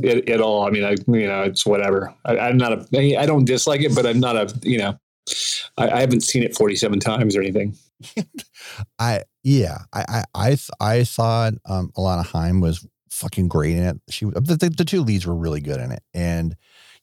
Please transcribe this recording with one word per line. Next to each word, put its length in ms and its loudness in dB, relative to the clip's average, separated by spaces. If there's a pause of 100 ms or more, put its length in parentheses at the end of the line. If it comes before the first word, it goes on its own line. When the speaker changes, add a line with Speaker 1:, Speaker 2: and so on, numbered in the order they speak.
Speaker 1:
at, 240 2
at 140 2
all. 240 2
I 40 -2
mean, 140 0
I, 60 0 (160)
you 200 4
know, 160 -2
it's 220 -2
whatever. 500 0 (120)
I, 120 2
I'm 200 2
not 140 2
a, 220 -4
I, 280 2
I 40 2
don't 200 4
dislike 340 2
it, 140 2
but 100 4
I'm 160 2
not 160 2
a, 260 -2
you 140 0
know, 220 -2 (800)
I, 100 2
I 120 0
haven't 200 4
seen 220 0
it 120 -2
forty-seven 460 0
times 340 2
or 60 0
anything. 360 -2 (600)
Speaker 2:
<laughs> 640 -16
I, 240 -2 (200)
yeah, 360 2 (160)
I, 140 -6
I, 160 -4 (100)
I, 140 0
th-, 220 0 (100)
I 240 2
thought, 500 0 (100)
um, 320 -4
Alana 300 0
Haim 340 0
was 260 0 (240)
fucking 380 -2
great 280 0
in 80 0
it. 160 -4 (100)
She, 160 -6
the, 280 0
the, 140 2
the 160 0
two 160 0
leads 260 0
were 80 0
really 280 -2
good 180 -4
in 120 -6
it. 100 -12 (100)
And 440 -2 (460)